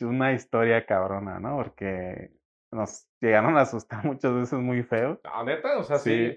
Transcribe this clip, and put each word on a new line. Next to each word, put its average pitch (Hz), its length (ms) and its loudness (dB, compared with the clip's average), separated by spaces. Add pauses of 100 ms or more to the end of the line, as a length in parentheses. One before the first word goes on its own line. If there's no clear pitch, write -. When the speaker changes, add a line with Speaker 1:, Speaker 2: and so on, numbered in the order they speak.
Speaker 1:
una 131 320 0
historia 117 540 2
cabrona, 98 540 -2
¿no? 131 160 -6
Porque 95 760 -8 (380)
nos - 380 -8 (120)
llegaron 113 380 4
a 139 40 8
asustar 117 420 -4
<laughs> - 20 -2
muchas 131 280 0
veces 123 260 -2
muy 123 240 0
feo. 123 400 -2
Speaker 2:
Ah, 113 200 -6
¿neta? 220 340 -2
O 190 40 -2
sea, 147 160 0
sí. 117 380 2